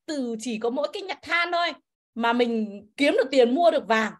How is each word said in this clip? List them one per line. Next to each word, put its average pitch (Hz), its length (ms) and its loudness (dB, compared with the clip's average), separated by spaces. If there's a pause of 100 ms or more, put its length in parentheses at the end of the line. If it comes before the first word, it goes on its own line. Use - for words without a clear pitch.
từ 254 340 -4
chỉ 220 200 -6
có 233 100 -2
mỗi 285 240 -2
cái 403 80 -8
nhặt 370 200 -10
than 339 300 -2
thôi 339 220 -2 (420)
mà 233 180 0
mình 226 520 -2 (120)
kiếm 285 160 2
được 427 180 2
tiền 247 240 6
mua 339 160 6
được 269 160 -2
vàng. 214 320 0